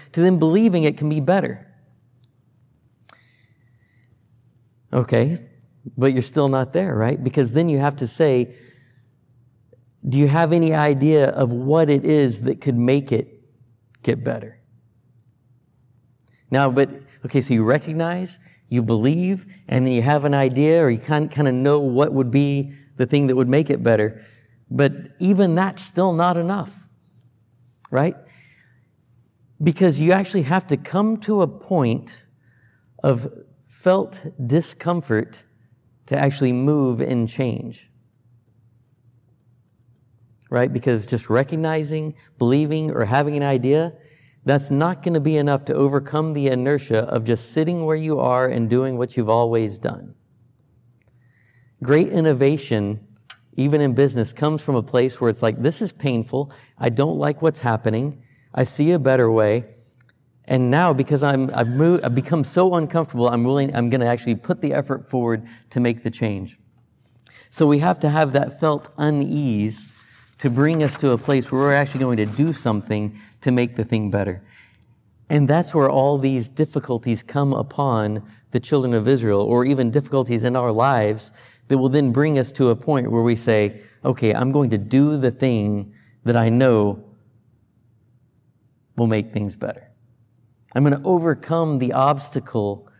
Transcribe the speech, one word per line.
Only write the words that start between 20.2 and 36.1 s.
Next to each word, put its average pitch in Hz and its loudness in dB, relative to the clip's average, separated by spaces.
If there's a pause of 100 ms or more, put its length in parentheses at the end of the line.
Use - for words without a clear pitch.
an 147 0
idea, 143 2
or 139 4
you 117 0
kind, 151 -2
kind 143 0
of 127 2
know 139 2
what 139 0
would 135 0
be 139 0 (240)
the 127 0
thing 143 2
that 127 2
would 127 2
make 147 2
it 139 -2
better. 113 2 (500)
But 135 0 (260)
even 185 2
that's 185 -4
still 180 -2
not 170 0
enough, 175 -6 (1040)
right? 143 0 (1500)
Because 160 2
you 160 4
actually 190 0
have 180 0
to 143 0
come 208 -2
to 214 -2
a 170 2
point 131 -4 (800)
of 135 0 (360)
felt - -2 (220)
discomfort 156 -2 (640)
to 135 -2